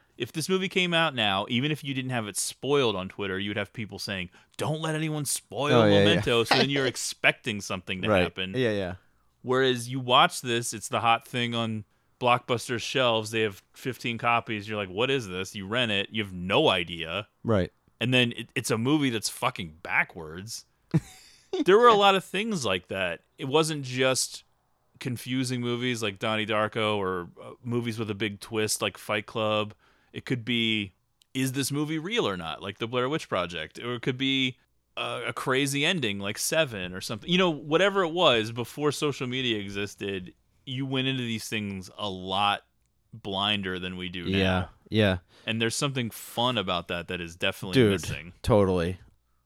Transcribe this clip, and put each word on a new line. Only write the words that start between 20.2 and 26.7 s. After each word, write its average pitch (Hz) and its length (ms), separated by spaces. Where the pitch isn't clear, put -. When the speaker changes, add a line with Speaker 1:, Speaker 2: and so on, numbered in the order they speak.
Speaker 2:
<laughs> 156 80
Speaker 1:
There 190 120
were 240 100
a 226 60
lot 202 220
of 180 100
things 196 400
like 95 240
that. 92 320
It 135 80
wasn't 151 400
just 127 580
confusing 127 640
movies 120 420
like 101 160
Donnie 110 260
Darko 107 520